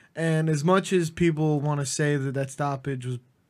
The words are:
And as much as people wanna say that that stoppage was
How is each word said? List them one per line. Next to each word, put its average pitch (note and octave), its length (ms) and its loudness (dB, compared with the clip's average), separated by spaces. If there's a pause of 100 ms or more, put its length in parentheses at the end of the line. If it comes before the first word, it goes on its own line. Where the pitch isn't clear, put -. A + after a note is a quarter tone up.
(180)
And D#3+ 320 0
as D3 160 0
much F#3+ 280 2
as E3+ 160 2
people D#3 520 2
wanna C#3+ 240 -2
say D3 320 0
that C3+ 160 -4
that C3+ 180 -4
stoppage C#3 540 -4
was B2 140 -6 (300)